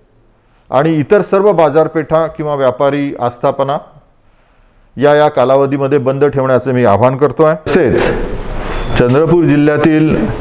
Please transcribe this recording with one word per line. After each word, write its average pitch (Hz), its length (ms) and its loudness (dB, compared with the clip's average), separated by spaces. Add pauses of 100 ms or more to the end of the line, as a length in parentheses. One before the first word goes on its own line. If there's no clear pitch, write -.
(720)
आणि 156 280 2
इतर 190 240 0
सर्व 196 300 0
बाजारपेठा 160 720 0
किंवा 151 280 -6
व्यापारी 139 680 -2
आस्थापना 139 580 -2 (1160)
या, 143 180 2
या 147 140 4
कालावधीमध्ये 139 680 0
बंद 135 260 -2
ठेवण्याचे 131 480 0
मी 123 120 0
आवाहन 117 320 2
करतो 135 260 0
आहे. 156 140 2 (100)
तसेच 156 340 2 (1000)
चंद्रपूर 151 460 2
जिल्ह्यातील 151 840 2 (140)